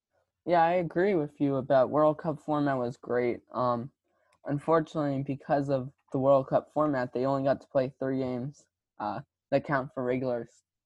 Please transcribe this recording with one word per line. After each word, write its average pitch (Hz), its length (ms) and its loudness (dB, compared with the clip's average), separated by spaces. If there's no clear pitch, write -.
Yeah, 170 200 4
I 170 80 2
agree 180 420 2
with 147 260 -2
you 139 160 2
about 131 340 2
World 151 280 4
Cup 151 220 -6
format 143 360 0
was 123 200 -4
great. 120 440 -2
Um, 120 360 -2
unfortunately, 147 800 0
because 143 480 -2
of 135 200 -2
the 143 80 -2
World 135 300 4
Cup - 260 0
format, 139 400 0
they 123 100 -2
only 135 200 0
got 131 160 0
to - 80 -20
play 135 300 -2
three 135 200 -4
games, 127 480 -6
uh, 104 220 -6
that 139 120 2
count 139 300 -2
for 131 80 -6
regular, 123 480 -2